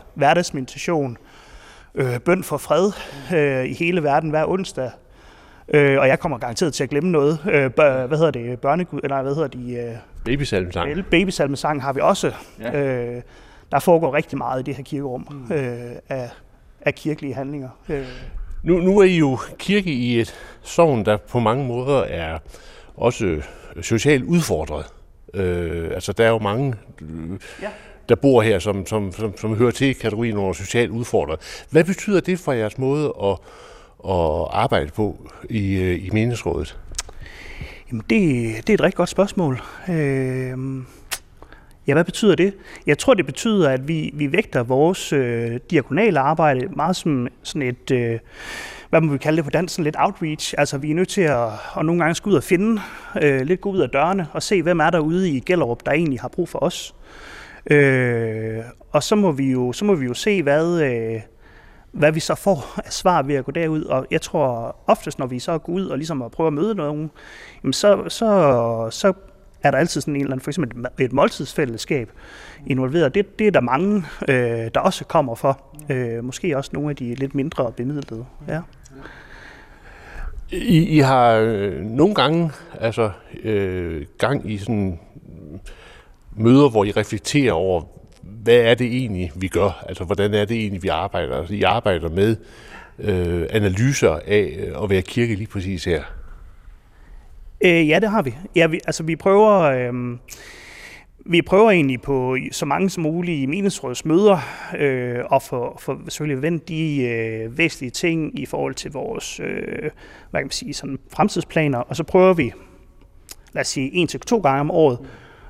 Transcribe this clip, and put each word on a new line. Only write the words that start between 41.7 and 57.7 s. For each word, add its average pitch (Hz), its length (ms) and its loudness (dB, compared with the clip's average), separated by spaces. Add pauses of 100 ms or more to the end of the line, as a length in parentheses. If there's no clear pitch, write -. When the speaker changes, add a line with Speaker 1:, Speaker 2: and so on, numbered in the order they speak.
Speaker 1:
ja, 143 60 2
hvad 165 100 4
betyder 185 320 4
det? 185 180 2 (320)
Jeg 147 120 4
tror, - 160 4
det 180 120 2
betyder, 175 440 2
at 131 180 -2
vi, 160 260 -2
vi 147 180 -2
vægter 143 320 0
vores, 143 500 2
øh, 120 460 -2 (100)
diakonale 170 500 2
arbejde 143 560 2
meget 160 200 0
som 131 320 -2 (160)
sådan - 240 -6
et, 123 240 -6
øh, 117 280 0 (720)
hvad 165 120 6
må 160 100 2
vi 139 60 0
kalde 151 200 2
det 165 60 0
på 139 80 -6
dansk, 165 240 -2
sådan 180 80 -2
lidt 151 160 -2
outreach. 156 580 -2
Altså, 147 200 0
vi 147 140 -4
er 151 40 0
nødt 180 140 0
til - 120 0
at, 135 260 2 (300)
at - 80 0
nogle 170 160 2
gange 160 140 2
skulle - 180 -2
ud 165 40 6
og 123 60 2
finde, 208 380 2 (400)
øh, 139 200 4
lidt 170 200 0
gå 202 100 -4
ud 185 80 0
af 135 100 2
dørene 165 440 0
og 160 100 -6
se, 196 180 2
hvem 170 180 2
er 156 100 4
der 175 100 2
ude 170 300 2
i 139 100 0
Gellerup, 127 460 0
der - 60 0
egentlig 147 280 0
har 127 80 -10
brug 170 220 -4
for - 140 -8
os. - 320 -4 (760)